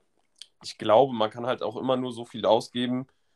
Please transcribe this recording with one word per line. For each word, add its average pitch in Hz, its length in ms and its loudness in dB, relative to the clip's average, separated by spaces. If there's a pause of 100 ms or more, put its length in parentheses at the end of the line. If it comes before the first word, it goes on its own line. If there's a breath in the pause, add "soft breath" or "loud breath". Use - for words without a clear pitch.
(640)
ich - 140 -14
glaube, 123 360 4
man 107 160 0
kann 120 160 -10
halt 123 180 -4
auch 110 140 -6
immer 127 200 0
nur 127 140 -4
so 117 140 -12
viel 101 200 -8
ausgeben, 123 600 0 (280)